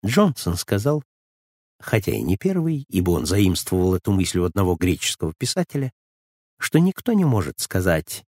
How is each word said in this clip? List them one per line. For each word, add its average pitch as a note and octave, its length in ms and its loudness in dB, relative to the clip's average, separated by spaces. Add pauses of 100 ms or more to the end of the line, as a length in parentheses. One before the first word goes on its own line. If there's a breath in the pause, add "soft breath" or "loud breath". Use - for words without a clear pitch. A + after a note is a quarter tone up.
Джонсон B2+ 520 2
сказал, C#3 460 -2 (760)
хотя - 320 -2
и G#1+ 100 -2
не F2 140 0
первый, E3 520 -2
ибо F2+ 220 0
он D2+ 160 0
заимствовал F#2 680 2
эту F#2+ 180 -2
мысль F#2 260 0
у F2 60 2
одного F2+ 320 0
греческого F2 600 -2
писателя, C#3 540 -4 (680)
что - 200 0
никто F#3+ 340 2
не G3 120 2
может A2 340 0
сказать F2 640 -2 (120)